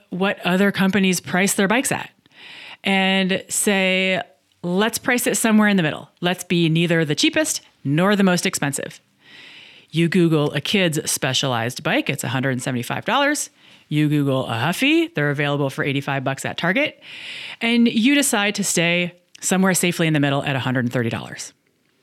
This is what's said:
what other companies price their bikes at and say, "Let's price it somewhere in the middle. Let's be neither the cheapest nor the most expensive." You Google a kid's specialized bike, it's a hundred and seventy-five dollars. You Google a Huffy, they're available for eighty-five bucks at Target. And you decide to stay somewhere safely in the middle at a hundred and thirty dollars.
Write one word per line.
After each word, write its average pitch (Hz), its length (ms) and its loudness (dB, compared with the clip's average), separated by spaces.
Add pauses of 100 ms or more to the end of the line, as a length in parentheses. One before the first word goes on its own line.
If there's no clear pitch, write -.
(100)
what 190 340 -2
other 185 280 4
companies 190 500 2
price 190 320 0
their 196 140 2
bikes 247 240 0
at - 180 -6 (760)
and 190 640 0
say, 190 760 0 (400)
"Let's 190 360 0
price 247 280 -2
it 220 120 0
somewhere 214 320 4
in 202 80 4
the 175 60 2
middle. - 260 -4 (100)
Let's 180 240 -2
be 170 240 2
neither 165 380 2
the 147 100 -2
cheapest 311 460 0 (220)
nor 175 320 2
the 196 80 2
most 180 220 2
expensive." - 540 -4 (920)
You 165 180 2
Google 160 420 2
a 147 100 -4
kid's 175 480 0
specialized 127 720 -2
bike, 220 280 -2
it's - 140 -6
a - 40 -4
hundred 131 240 -2
and 123 100 -4
seventy-five 127 440 -6
dollars. 285 440 0 (380)
You 151 220 2
Google 139 380 0
a 120 60 -6
Huffy, 262 540 2
they're 147 220 -2
available 143 400 -2
for 147 140 -6
eighty-five 135 400 -2
bucks 135 200 -4
at - 140 -8
Target. 196 440 -2 (600)
And 233 260 4
you 233 260 2
decide 214 420 0
to 202 80 -4
stay 175 500 0 (260)
somewhere 190 340 2
safely 170 320 0
in 156 80 2
the 147 60 2
middle 139 240 0
at 139 120 -2
a 131 40 -2
hundred 127 260 -2
and 120 80 -4
thirty 117 160 -2
dollars. - 440 -10 (500)